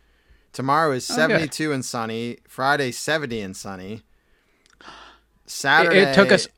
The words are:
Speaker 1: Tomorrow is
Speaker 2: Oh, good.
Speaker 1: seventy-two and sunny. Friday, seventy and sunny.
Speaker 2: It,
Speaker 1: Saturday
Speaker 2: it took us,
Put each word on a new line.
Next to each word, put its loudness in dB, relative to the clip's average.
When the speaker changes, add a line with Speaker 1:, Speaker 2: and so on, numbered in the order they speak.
Speaker 1:
Tomorrow 0
is -6
Speaker 2:
Oh, -6
good. 0
Speaker 1:
seventy-two 0
and -4
sunny. -8
Friday, -2
seventy -4
and -10
sunny. -14
Speaker 2:
It, -20
Speaker 1:
Saturday 4
Speaker 2:
it 4
took 6
us, 2